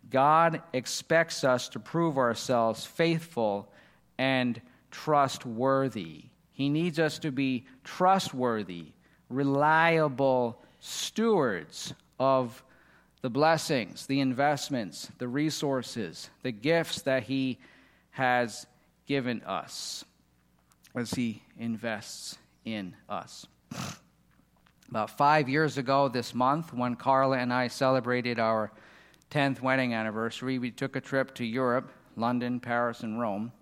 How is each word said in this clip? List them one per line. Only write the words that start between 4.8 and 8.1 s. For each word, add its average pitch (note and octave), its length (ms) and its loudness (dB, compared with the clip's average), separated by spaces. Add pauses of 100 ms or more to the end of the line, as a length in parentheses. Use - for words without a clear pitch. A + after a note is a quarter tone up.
trustworthy. B2+ 1300 0 (300)
He C#3 140 -2
needs D#3+ 300 0
us D#3 200 0
to D#3 120 -4
be C3 340 -2 (180)
trustworthy, A#2 1080 0 (340)